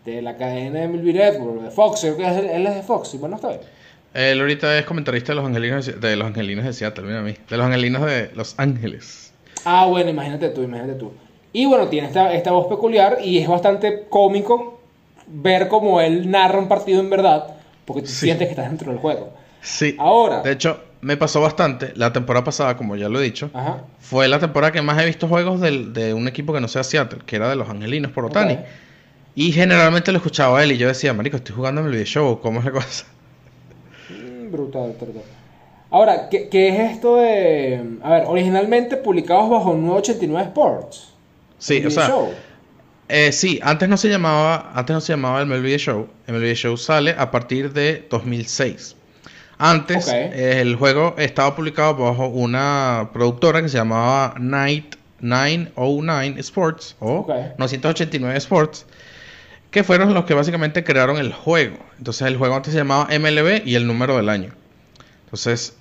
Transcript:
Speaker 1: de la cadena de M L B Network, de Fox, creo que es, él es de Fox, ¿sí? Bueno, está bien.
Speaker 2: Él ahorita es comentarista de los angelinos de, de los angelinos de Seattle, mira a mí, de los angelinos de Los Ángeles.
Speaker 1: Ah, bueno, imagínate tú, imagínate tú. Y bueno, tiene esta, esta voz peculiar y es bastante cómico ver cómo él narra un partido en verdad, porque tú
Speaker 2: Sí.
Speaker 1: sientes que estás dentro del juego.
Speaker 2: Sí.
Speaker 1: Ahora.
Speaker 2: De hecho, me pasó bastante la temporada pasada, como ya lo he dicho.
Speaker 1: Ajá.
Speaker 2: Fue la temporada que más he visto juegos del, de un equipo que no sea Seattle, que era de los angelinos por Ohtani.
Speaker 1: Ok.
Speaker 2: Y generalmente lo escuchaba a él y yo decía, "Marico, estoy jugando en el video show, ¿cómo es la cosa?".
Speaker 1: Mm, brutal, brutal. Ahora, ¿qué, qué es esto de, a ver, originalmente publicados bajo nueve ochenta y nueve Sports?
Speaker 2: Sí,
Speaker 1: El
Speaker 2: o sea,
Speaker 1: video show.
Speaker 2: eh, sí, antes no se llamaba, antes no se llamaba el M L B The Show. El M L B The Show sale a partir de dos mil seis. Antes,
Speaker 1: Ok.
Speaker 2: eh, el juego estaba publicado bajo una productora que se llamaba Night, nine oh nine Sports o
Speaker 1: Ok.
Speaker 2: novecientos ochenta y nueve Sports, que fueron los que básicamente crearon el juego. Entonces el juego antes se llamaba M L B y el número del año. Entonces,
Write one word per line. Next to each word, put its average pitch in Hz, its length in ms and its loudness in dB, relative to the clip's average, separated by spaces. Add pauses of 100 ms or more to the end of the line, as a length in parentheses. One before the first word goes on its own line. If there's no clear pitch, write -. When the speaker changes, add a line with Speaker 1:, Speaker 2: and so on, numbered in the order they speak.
Speaker 1:
de 117 200 -10
la 120 120 -10
cadena 127 440 -8
de 165 60 -4
M 170 120 -6
L 170 60 -6
B 170 100 2
Network, 127 480 0
de 110 80 -12
Fox, - 320 2
creo 156 160 -2
que 180 80 -6
es, 180 120 0
él 185 280 -2
es 202 100 -2
de 196 60 -8
Fox, 208 280 -4
¿sí? 139 100 -12
Bueno, 160 160 -8
está 226 140 -8
bien. - 120 -10 (540)
Speaker 2:
Él 135 240 2
ahorita 147 400 0
es 147 60 -4
comentarista 143 480 -4
de - 20 -2
los 139 100 -4
angelinos 123 400 -2
de, 127 80 -8
de 110 220 -2
los 107 100 -2
angelinos 104 400 -6
de 127 80 -6
Seattle, 104 300 -8
mira 107 160 -8
a 104 40 -6
mí, 107 120 -8 (140)
de 117 80 -4
los 123 80 0
angelinos 127 400 0
de 127 280 -4
Los 113 240 -10
Ángeles. 123 760 -6 (320)
Speaker 1:
Ah, 180 200 6
bueno, 180 240 2
imagínate 147 400 -4
tú, 131 140 -4
imagínate 123 300 -8
tú. 110 180 -10 (420)
Y 254 120 2
bueno, 247 220 4
tiene 151 200 -4
esta, 185 260 2
esta 175 180 0
voz 180 160 4
peculiar 220 560 4
y 180 160 2
es 156 80 0
bastante 196 640 0
cómico 202 680 2 (480)
ver 185 400 2
cómo 208 320 4
él 170 300 2
narra 190 300 4
un 185 80 -2
partido 190 340 2
en 190 80 -4
verdad, 190 460 2 (280)
porque 135 200 -8
tú - 60 -12
Speaker 2:
Sí. - 180 -2
Speaker 1:
sientes 165 200 0
que - 40 -4
estás 131 180 -6
dentro 156 220 -8
del 123 100 -6
juego. - 320 -4 (280)
Speaker 2:
Sí. 147 360 -4
Speaker 1:
Ahora. 202 460 4
Speaker 2:
De 135 80 0
hecho, 151 320 -2 (180)
me 143 160 -2
pasó 151 240 2
bastante 147 540 0
la 120 180 0
temporada 123 300 0
pasada, 135 340 -2
como 104 180 -6
ya 104 140 -4
lo 123 100 -2
he 139 40 2
dicho. 139 300 -6
Speaker 1:
Ajá. 131 280 -6 (180)
Speaker 2:
Fue 131 280 2
la 139 120 4
temporada 151 320 2
que 160 120 -2
más 147 180 2
he 165 40 4
visto 165 220 -2
juegos 175 340 0
del, 135 320 -2
de 113 200 -2
un 117 140 -2
equipo 147 260 -6
que 139 80 -2
no 117 60 -2
sea 131 160 -4
Seattle, 135 420 -2
que 113 120 -6
era 110 120 0
de 139 60 -2
los 113 120 -4
angelinos 110 440 -6
por 120 140 -6
Ohtani. 175 280 0
Speaker 1:
Ok. - 60 -4 (720)
Speaker 2:
Y 160 180 2
generalmente 170 600 4
lo 175 80 2
escuchaba 139 400 2
a 151 40 6
él 143 100 4
y 123 40 0
yo 123 100 2
decía, 131 260 0
"Marico, 117 240 -4
estoy 107 180 -10
jugando 131 260 -4
en 156 60 -2
el 135 60 -2
video 107 120 -2
show, 143 340 0
¿cómo 117 200 -2
es 123 60 -2
la 135 60 -2
cosa?". - 340 -6 (1040)
Speaker 1:
Mm, 233 420 -16
brutal, 135 480 -6
brutal. 110 240 -14 (640)
Ahora, 190 400 4
¿qué, 202 200 -4
qué 190 200 4
es 220 220 0
esto 240 260 2
de, 143 840 2
a 151 80 -6
ver, 165 160 6
originalmente 202 680 2
publicados 185 520 2
bajo 185 240 2
nueve 170 260 2
ochenta 202 260 0
y - 20 -2
nueve 170 200 -2
Sports? - 680 -2 (440)
Speaker 2:
Sí, 143 200 0
Speaker 1:
El 143 100 0
Speaker 2:
o 151 40 0
sea, 151 160 2
Speaker 1:
video 262 100 2
show. - 160 -2 (760)
Speaker 2:
eh, 147 240 4
sí, 180 320 0
antes 156 240 2
no 202 80 4
se 208 140 2
llamaba, 160 640 0
antes 127 200 -2
no 160 80 0
se 156 120 -2
llamaba 131 280 0
el - 40 0
M 135 100 -2
L 127 80 -2
B 135 80 0
The 143 60 2
Show. 113 300 -2 (200)
El 117 80 -6
M - 20 -2
L 117 80 0
B 117 80 2
The - 20 0
Show 117 220 -2
sale 156 400 0
a 131 140 -2
partir 131 420 -4
de 147 360 -2
dos 117 160 -4
mil 120 200 -6
seis. - 500 -6 (640)
Antes, 160 520 2
Speaker 1:
Ok. 123 40 0
Speaker 2:
eh, 127 460 0
el 120 160 2
juego 139 420 2
estaba 139 380 0
publicado 156 400 0
bajo 127 320 0
una 123 840 0
productora 123 480 2
que 160 80 -2
se 131 80 -2
llamaba 117 600 0
Night, 139 580 -2 (260)
nine 143 540 0
oh 139 260 0
nine 143 400 -2
Sports - 580 -4
o 123 200 -2
Speaker 1:
Ok. 160 120 -6 (260)
Speaker 2:
novecientos 131 340 -2
ochenta 156 260 -4
y - 20 -2
nueve 127 180 -2
Sports, 156 480 0 (880)
que 202 140 2
fueron 190 280 4
los 175 120 2
que 160 80 2
básicamente 156 500 0
crearon 135 340 2
el 131 140 -2
juego. 151 460 0 (220)
Entonces 123 280 -6
el 131 80 0
juego 127 200 0
antes 143 180 -6
se 156 60 0
llamaba 143 320 2
M 151 180 2
L 151 120 2
B 208 240 2
y 120 100 0
el 120 120 2
número 127 300 0
del 104 100 2
año. 101 220 -2 (760)
Entonces, - 560 -4